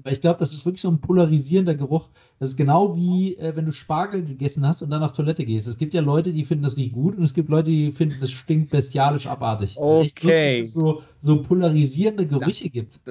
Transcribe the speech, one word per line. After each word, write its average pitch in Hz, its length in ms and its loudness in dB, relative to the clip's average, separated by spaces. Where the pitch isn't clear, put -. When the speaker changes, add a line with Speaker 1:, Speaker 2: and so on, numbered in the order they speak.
Speaker 1:
weil 135 80 -2
ich 135 80 -4
glaube, 170 180 2
das 156 140 -4
ist 151 120 -10
wirklich 180 180 -4
so 190 60 -2
ein 165 120 2
polarisierender 165 760 2
Geruch. 143 320 -2
Das 131 120 -4
ist 131 40 -12
genau 165 400 4
wie, 180 400 0
äh, 156 220 -6
wenn 160 80 -2
du 156 80 -2
Spargel 185 500 -4
gegessen 139 420 -4
hast 160 180 0
und 147 60 -6
dann 151 140 -2
auf 147 80 -2
Toilette 151 320 -2
gehst. 110 240 -2
Es 117 100 -8
gibt 151 160 -6
ja 175 60 0
Leute, 156 320 2
die 156 140 -2
finden, 151 180 -2
das 143 140 -2
riecht 117 160 -4
gut 147 240 0
und 180 80 0
es 147 80 2
gibt 156 160 -2
Leute, 156 200 2
die 151 220 2
finden, 147 300 -2
das 127 100 -2
stinkt 156 380 -2
bestialisch 139 580 0
abartig. 110 440 -4
Es - 40 -16
ist 151 240 4
echt 156 240 0
lustig, 165 200 4
Speaker 2:
Okay. 131 160 2
Speaker 1:
dass 113 80 -4
es 110 60 -12
so, 156 300 0
so 147 220 4
polarisierende 175 840 2
Speaker 2:
Da 143 120 -2
Speaker 1:
Gerüche 139 320 -4
gibt. 113 420 -10